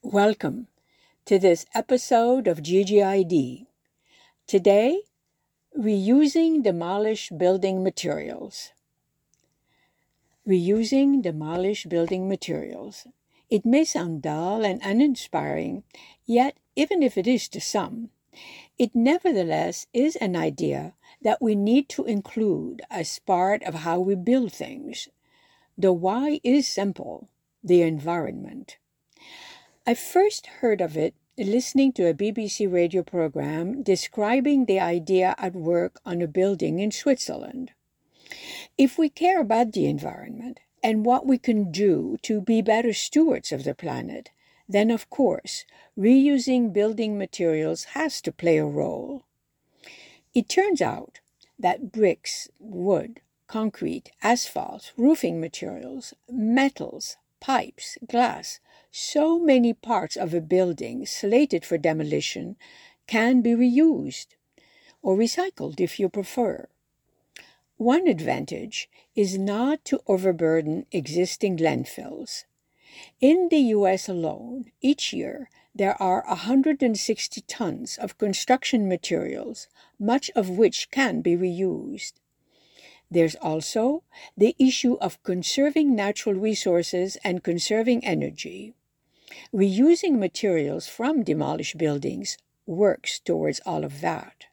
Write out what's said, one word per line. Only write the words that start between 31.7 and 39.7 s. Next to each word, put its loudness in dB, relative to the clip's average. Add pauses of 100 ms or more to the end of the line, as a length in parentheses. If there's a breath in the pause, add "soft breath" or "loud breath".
to 2
a 4
B -2
B -6
C -2
radio 2
program -4
describing 2
the 2
idea 2
at -6
work -2
on -4
a -2
building 0
in -2
Switzerland. -4 (1080 loud breath)
If 4
we 2
care 2
about 2